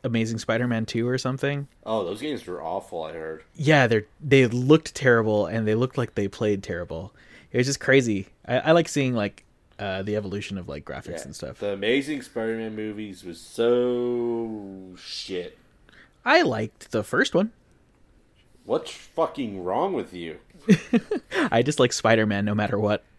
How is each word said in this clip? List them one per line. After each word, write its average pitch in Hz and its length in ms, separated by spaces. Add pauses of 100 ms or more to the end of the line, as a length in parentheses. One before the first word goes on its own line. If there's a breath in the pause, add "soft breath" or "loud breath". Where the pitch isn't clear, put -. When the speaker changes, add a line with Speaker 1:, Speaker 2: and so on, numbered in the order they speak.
Speaker 1:
Amazing 113 360
Spider-Man 113 480
two 117 200
or 127 120
something. 139 500 (160)
Speaker 2:
Oh, 110 220
those 104 160
games 139 240
were 90 160
awful, 85 420
I 78 80
heard. 80 320 (100)
Speaker 1:
Yeah, 143 320
they're, 107 200 (140)
they 135 260
looked 127 480
terrible, 110 520
and 107 220
they 107 60
looked 127 240
like 120 160
they 101 120
played 101 360
terrible. 85 520 (380 loud breath)
It 123 60
was 123 80
just 135 140
crazy. 120 480 (200)
I, 127 100
I 156 140
like 170 160
seeing, 131 260
like, 104 300 (340)
uh, 98 240
the 104 140
evolution 101 400
of, 90 140
like, 71 160
graphics - 320
Speaker 2:
Yeah. - 60
Speaker 1:
and 69 120
stuff. - 220
Speaker 2:
The 101 160
Amazing 131 480
Spider-Man 113 520
movies 107 480
was 87 160
so 117 1600
shit. - 600 (680 soft breath)
Speaker 1:
I 302 160
liked 113 500
the 110 140
first - 300
one. 202 180 (1120)
Speaker 2:
What's 143 260
fucking 127 720
wrong 123 300
with 113 220
you? 82 240 (540)
Speaker 1:
<laughs> 311 600
I 117 100
just 143 180
like 123 120
Spider-Man 107 540
no 104 80
matter 104 240
what, 104 260 (140)